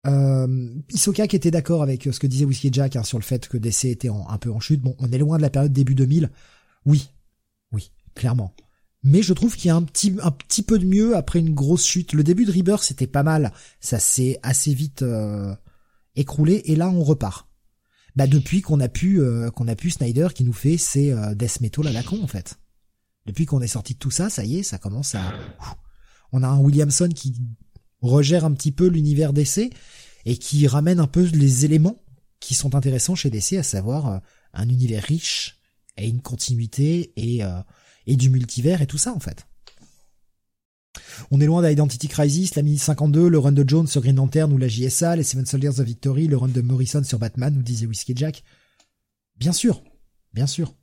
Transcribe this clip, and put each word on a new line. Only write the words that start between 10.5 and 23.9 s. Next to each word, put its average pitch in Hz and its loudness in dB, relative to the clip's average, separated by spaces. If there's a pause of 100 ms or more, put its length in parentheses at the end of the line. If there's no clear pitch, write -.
peu 226 2
de 180 2
mieux 214 4
après 170 0
une 160 2
grosse 143 2
chute. - -2
Le 151 4
début 180 4
de 202 2
Rebirth, 190 2
c'était 131 -2
pas 139 0
mal. 151 2 (260)
Ça - -4
s'est 131 0
assez 131 0
vite, 139 -4
euh, 104 -4 (640)
écroulé. 151 2
Et 156 0
là, 170 2
on 175 2
repart. 110 -2 (680)
Bah, 135 2
depuis 147 2
qu'on 147 0
a 123 0
pu, 185 2
euh, 117 0
qu'on 117 -6
a 113 -2
pu 175 -4
Snyder 135 0
qui - -2
nous 120 2
fait 156 0
ses, 139 0
euh, 104 -4
death 110 -4
metal 143 -2
à 139 -2
la 113 -4
con, 202 -6
en 156 -4
fait. - -10 (680)
Depuis 123 -2
qu'on 135 0
est 117 -4
sorti 113 -8